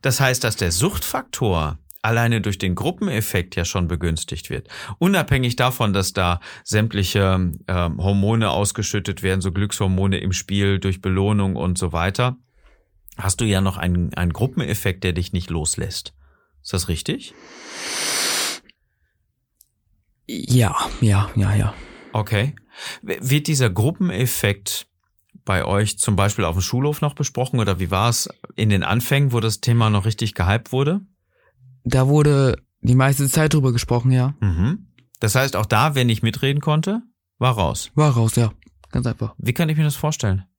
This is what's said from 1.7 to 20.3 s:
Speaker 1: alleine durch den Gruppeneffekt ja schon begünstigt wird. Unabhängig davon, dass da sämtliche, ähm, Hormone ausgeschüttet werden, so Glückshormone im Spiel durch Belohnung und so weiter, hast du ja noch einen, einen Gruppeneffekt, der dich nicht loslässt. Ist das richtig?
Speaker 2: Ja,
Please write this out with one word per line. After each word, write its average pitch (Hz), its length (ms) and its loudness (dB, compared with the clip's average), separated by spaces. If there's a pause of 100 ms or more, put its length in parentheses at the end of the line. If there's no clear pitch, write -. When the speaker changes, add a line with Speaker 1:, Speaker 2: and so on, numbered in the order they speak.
Speaker 1:
alleine 117 340 2
durch 101 160 -4
den 92 180 -2
Gruppeneffekt 110 800 -4
ja 85 100 -2
schon 90 220 -2
begünstigt 82 600 -4
wird. - 180 -10 (300)
Unabhängig 143 580 0
davon, 123 380 0
dass 95 200 0
da 87 260 0 (240)
sämtliche, 98 880 2 (160)
ähm, 87 360 -2
Hormone 101 460 2
ausgeschüttet 98 760 -2
werden, 95 180 0
so 92 100 -2
Glückshormone 98 680 0
im 95 120 -2
Spiel 98 480 0
durch 95 220 -2
Belohnung 98 540 0
und 87 220 -2
so 87 160 -4
weiter, 101 440 0 (800)
hast - 240 -2
du 117 40 0
ja 98 160 2
noch 95 160 -2
einen, 87 380 -2
einen 87 180 0
Gruppeneffekt, 101 720 -2
der 92 100 0
dich 87 200 -4
nicht 87 160 -4
loslässt. - 640 -6 (500)
Ist - 100 -8
das 90 140 -2
richtig? - 460 -6 (3000)
Speaker 2:
Ja, - 480 0 (260)